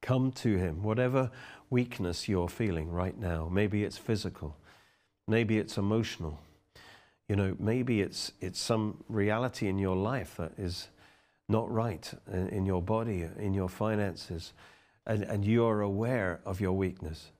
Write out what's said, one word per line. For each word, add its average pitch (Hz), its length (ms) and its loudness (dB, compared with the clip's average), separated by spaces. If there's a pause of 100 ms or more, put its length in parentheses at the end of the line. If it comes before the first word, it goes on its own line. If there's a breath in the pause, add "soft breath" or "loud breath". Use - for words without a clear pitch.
Come 131 320 2
to 113 240 2
him, 90 260 0
whatever 123 480 2 (400 loud breath)
weakness 120 560 0
you're 90 220 2
feeling 82 420 -2
right 87 260 0
now. 82 360 -2
Maybe 104 320 2
it's 76 140 -6
physical, 90 580 -4 (720 soft breath)
maybe 110 300 4
it's 104 180 -2
emotional. 98 640 0 (880 loud breath)
You 101 80 2
know, 98 220 2
maybe 117 420 2
it's, - 400 -2
it's 92 180 -8
some 110 500 0
reality 110 600 2
in 95 100 2
your 95 180 2
life 104 420 -2
that 82 180 -4
is 90 320 -6 (600 soft breath)
not 110 200 2
right 110 400 -2 (220)
in, 92 160 0
in 95 180 0
your 92 140 2
body, 107 460 -2 (120)
in 104 140 -2
your 95 160 0
finances, 101 880 -4 (500 loud breath)
and, 107 200 0
and 101 200 -2
you 117 220 6
are 107 160 2
aware 101 640 0
of 98 120 -4
your 95 140 2
weakness 90 680 -2